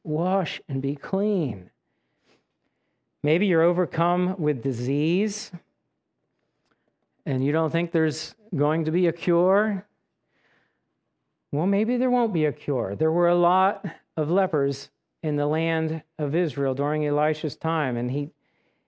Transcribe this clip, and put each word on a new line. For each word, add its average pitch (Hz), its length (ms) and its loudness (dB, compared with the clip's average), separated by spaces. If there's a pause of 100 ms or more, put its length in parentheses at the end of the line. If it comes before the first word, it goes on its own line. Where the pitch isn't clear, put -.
Wash 175 640 -2
and 135 140 -4
be 139 140 -4
clean. 165 760 -2 (1500)
Maybe 170 240 2
you're 165 160 4
overcome 175 760 2
with 147 240 -2
disease, 147 920 -2 (1700)
and 131 180 0
you 139 80 0
don't 156 200 0
think 170 200 -2
there's 160 440 -2 (200)
going 151 300 2
to 156 60 -2
be 180 160 2
a 165 40 2
cure. 185 760 2 (1700)
Well, 147 140 -2
maybe 208 320 0
there 254 120 0
won't 240 240 0
be 156 120 2
a 147 60 2
cure. 113 440 -4
There 160 160 2
were 175 180 2
a 175 60 4
lot 185 500 2 (320)
of 151 120 -2
lepers 156 600 0 (340)
in 151 120 -2
the 147 120 0
land 160 540 -2 (180)
of 147 160 -2
Israel 139 380 0
during 147 320 0
Elisha's 151 500 0
time, 151 420 -2
and 120 140 -2
he, 143 180 -4 (580)